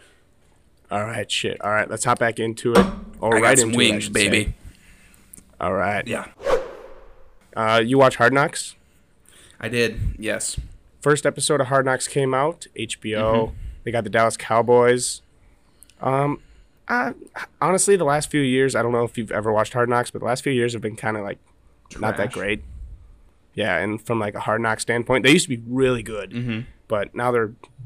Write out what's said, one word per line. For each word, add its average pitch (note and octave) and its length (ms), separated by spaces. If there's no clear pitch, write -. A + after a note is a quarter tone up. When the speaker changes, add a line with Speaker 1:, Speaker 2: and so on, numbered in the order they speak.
Speaker 1:
All G#2 140
right, A2+ 260
shit. - 300
All G2+ 120
right, G#2+ 180
let's A2 160
hop A#2+ 140
back A#2 200
into A2+ 320
it. F#3+ 140
Or A2+ 160
Speaker 2:
I A2 60
got A2+ 60
Speaker 1:
right C3 120
Speaker 2:
some A2+ 120
Speaker 1:
into A#2+ 100
it, A#2+ 60
I A2 40
Speaker 2:
wings, G#2 140
Speaker 1:
should G#2 80
Speaker 2:
baby. G#2 320
Speaker 1:
say. - 80
All F#2 140
right. F#2+ 340
Speaker 2:
Yeah. G#2 200
Speaker 1:
Uh, A2+ 320
you C3 120
watch C3 180
Hard A#2+ 160
Knocks? - 440
Speaker 2:
I A2+ 80
did, A2+ 320
yes. G#2 400
Speaker 1:
First C#3+ 240
episode C#3+ 340
of C3+ 80
Hard C3+ 180
Knocks C3 220
came C3+ 260
out, C#3+ 320
H - 240
B G#2+ 120
O. A2 340
Speaker 2:
Mm-hmm. - 80
Speaker 1:
They A#2 80
got A2+ 140
the G#2+ 40
Dallas A2+ 280
Cowboys. B2 840
Um, C#3 380
uh, A#3+ 240
honestly, F#3 340
the F3 80
last D3 280
few D3 100
years, C3 340
I A2+ 60
don't A#2 100
know A#2+ 120
if A2+ 140
you've A2 140
ever G#2+ 220
watched G#2+ 200
Hard A#2+ 160
Knocks, A#2+ 220
but G#2+ 80
the - 60
last B2 180
few C#3+ 80
years A#2+ 220
have A2 80
been G#2+ 140
kinda, A2 260
like, G2 160
not G#2+ 180
that - 140
Speaker 2:
Trash. - 20
Speaker 1:
great. G2+ 300
Yeah, F#2 240
and G#2 240
from, A2+ 180
like, G#2 160
a G2+ 40
Hard A2+ 220
Knocks A2 200
standpoint, A#2+ 420
they C3+ 80
used F3 160
to B2+ 80
be A#2 120
really B2+ 360
good. G2 280
Speaker 2:
Mm-hmm. A#2 300
Speaker 1:
But G2+ 260
now B2 180
they're, A#2 200